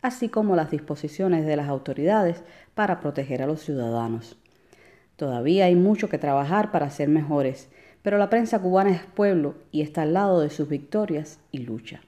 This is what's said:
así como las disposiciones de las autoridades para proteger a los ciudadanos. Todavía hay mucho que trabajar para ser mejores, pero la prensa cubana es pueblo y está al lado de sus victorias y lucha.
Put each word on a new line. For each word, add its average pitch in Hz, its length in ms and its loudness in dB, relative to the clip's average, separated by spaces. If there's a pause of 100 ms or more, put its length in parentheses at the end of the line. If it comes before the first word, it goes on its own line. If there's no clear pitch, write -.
así 247 260 -4
como 214 280 2
las 156 160 0
disposiciones 156 720 -2
de 151 100 2
las 143 140 -2
autoridades 170 720 0 (300)
para 196 260 0
proteger 135 440 -4
a 135 40 -2
los 156 140 -4
ciudadanos. 117 760 -4 (800)
Todavía 147 500 2
hay 180 100 6
mucho 202 320 4
que 156 100 -4
trabajar 147 540 0
para 151 180 0
ser 143 200 -2
mejores, 143 580 0 (340)
pero 202 160 0
la 202 120 2
prensa 226 300 2
cubana 190 320 2
es 175 100 0
pueblo 180 540 0 (140)
y 151 120 -2
está 151 220 -4
al 151 100 2
lado 190 260 4
de 147 100 2
sus 147 200 -6
victorias 151 720 -4 (100)
y 143 60 -10
lucha. 117 500 -10